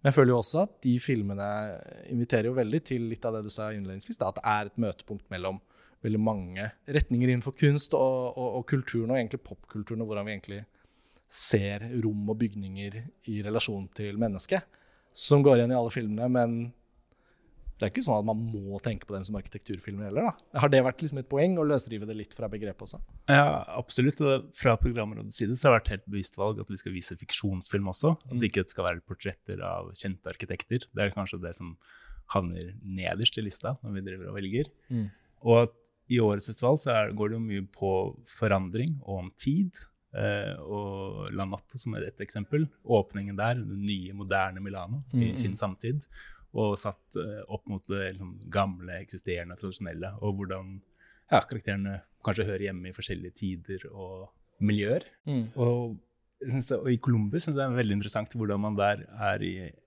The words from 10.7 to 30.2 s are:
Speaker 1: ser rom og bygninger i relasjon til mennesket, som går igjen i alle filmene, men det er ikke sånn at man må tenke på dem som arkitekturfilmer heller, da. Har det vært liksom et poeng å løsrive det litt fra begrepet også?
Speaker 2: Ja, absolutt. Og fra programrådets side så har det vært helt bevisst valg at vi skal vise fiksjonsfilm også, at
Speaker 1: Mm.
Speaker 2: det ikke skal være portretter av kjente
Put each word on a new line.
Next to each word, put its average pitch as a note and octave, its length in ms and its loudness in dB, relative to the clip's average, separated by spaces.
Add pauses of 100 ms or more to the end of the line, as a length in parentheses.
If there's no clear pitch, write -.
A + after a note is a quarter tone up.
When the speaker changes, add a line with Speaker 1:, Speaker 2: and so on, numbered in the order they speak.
Speaker 1:
ser G2+ 540 4 (160)
rom G#2 280 0
og G#2+ 120 -2
bygninger G2+ 600 -4 (260)
i G#2 160 -4
relasjon G#2 500 -2
til G#2 240 -6
mennesket, A2+ 480 0 (500)
som C#3+ 280 6
går C3+ 160 10
igjen A#2+ 140 4
i B2 40 4
alle A#2 140 0
filmene, A2+ 400 -2
men A#2+ 240 4 (1200)
det G#2+ 120 0
er G2 80 0
ikke C4 100 0
sånn A2+ 160 4
at G#2 60 -2
man A2 100 2
må G2+ 480 -4
tenke A2 240 -4
på G#2 60 -4
dem F#2+ 100 -4
som G#2 140 -6
arkitekturfilmer G2+ 680 -10
heller, C3 240 0
da. - 320 -8
Har D3 80 6
det C3 160 8
vært B2+ 160 0
liksom C#3+ 160 -4
et B2+ 140 -8
poeng E3+ 260 4
å D#3+ 80 2
løsrive A#2 400 0
det A2 80 -8
litt G#2+ 240 -10
fra A2+ 100 -4
begrepet G2+ 380 -6
også? - 140 -12 (260)
Speaker 2:
Ja, C#3+ 380 6 (100)
absolutt. B2+ 480 2
Og C3+ 320 2
fra A#2+ 240 6
programrådets G#2+ 640 0
side A2+ 160 0
så - 80 0
har C3 80 10
det A2+ 60 8
vært - 160 0
helt G2 180 -10
bevisst G2 240 -4
valg G#2 240 -2
at - 80 -10
vi G2 80 -6
skal F#2 160 -6
vise F2+ 240 -6
fiksjonsfilm G2 720 0
også, D3 220 4 (100)
at B2+ 140 -10
Speaker 1:
Mm. A#2+ 40 2
Speaker 2:
det A2 120 2
ikke F#2+ 180 0
skal F2+ 160 -4
være E2+ 160 0
portretter F#2+ 640 -8
av F2 320 -6
kjente F#2 320 -6